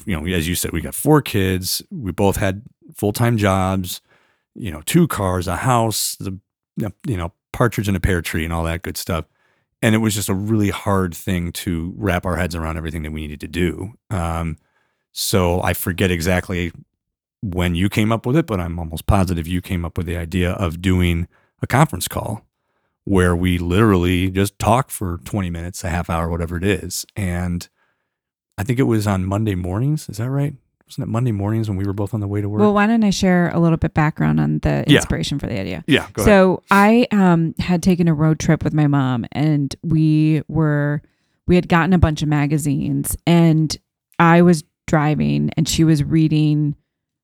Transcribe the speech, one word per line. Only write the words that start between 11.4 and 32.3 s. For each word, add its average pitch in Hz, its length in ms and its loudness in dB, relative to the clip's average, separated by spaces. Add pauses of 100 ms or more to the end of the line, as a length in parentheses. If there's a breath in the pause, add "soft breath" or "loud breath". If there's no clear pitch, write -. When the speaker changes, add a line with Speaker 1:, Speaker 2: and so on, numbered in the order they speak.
Speaker 1:
to 85 440 -6
wrap 92 280 -2
our 87 120 -2
heads 87 180 -4
around 80 220 -6
everything 80 260 -8
that 76 80 -8
we 78 120 -8
needed 73 180 -12
to 80 80 -12
do. 85 460 -4 (160)
Um, 82 460 -4 (540)
so 90 520 0
I 90 120 0
forget 92 380 -2
exactly 87 580 -2 (720)
when 87 340 -2
you 92 140 0
came 110 240 0
up 113 120 -2
with 123 120 0
it, 165 100 0
but 98 140 -4
I'm 85 180 -6
almost 80 280 -8
positive 90 420 2
you 90 120 -2
came 87 240 -4
up 85 140 -8
with 87 80 -6
the 85 100 -6
idea 87 360 -2
of 87 280 -4
doing 90 460 2 (340)
a - 60 -4
conference 156 400 0
call - 400 -8 (580)
where 90 300 4
we 90 240 2
literally 90 720 2
just 98 300 -2
talk 117 300 0
for 87 340 -6
twenty 95 260 -6
minutes, 85 320 -10
a 90 60 -6
half 85 200 -4
hour, 82 200 -2
whatever 85 280 -4
it 82 80 -4
is. 95 400 -2 (120)
And 90 520 -4 (880)
I 101 40 -6
think 120 160 0
it 135 60 4
was 110 240 2
on 92 180 0
Monday 101 300 0
mornings. 107 520 -2
Is 101 100 -10
that 120 120 -4
right? 143 240 -2 (320)
Wasn't - 220 -10
it - 20 -8
Monday 117 220 0
mornings 104 360 -2
when 98 100 -4
we 98 60 -4
were 98 80 -2
both 101 220 -4
on 104 60 -4
the 101 80 -4
way 101 140 -2